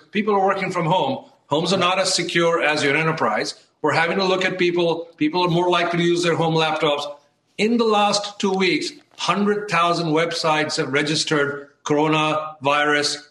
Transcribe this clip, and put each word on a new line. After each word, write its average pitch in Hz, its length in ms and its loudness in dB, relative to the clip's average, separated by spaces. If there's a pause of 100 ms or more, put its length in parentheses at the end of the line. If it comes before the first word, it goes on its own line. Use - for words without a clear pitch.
(100)
people 208 240 0
are 196 100 2
working 190 280 0
from 170 140 -2
home. 156 400 -2 (200)
Homes 170 260 -2
are 190 60 0
not 180 200 0
as 185 160 0
secure 170 480 0
as 147 200 0
your 143 140 2
enterprise. 147 580 -2 (280)
We're 147 100 2
having 170 260 0
to 196 60 0
look 185 200 0
at 180 140 -2
people. 175 500 0 (100)
People 160 260 0
are 170 40 0
more 175 200 2
likely 175 300 0
to 170 60 2
use 170 180 2
their 165 140 0
home 160 180 0
laptops. 156 500 0 (540)
In 226 180 2
the 233 80 2
last 208 560 0
two 196 120 0
weeks, 185 380 0 (280)
hundred 202 520 0
thousand 170 380 0
websites 156 720 0
have 135 140 -4
registered 147 760 -2 (160)
coronavirus 147 1500 0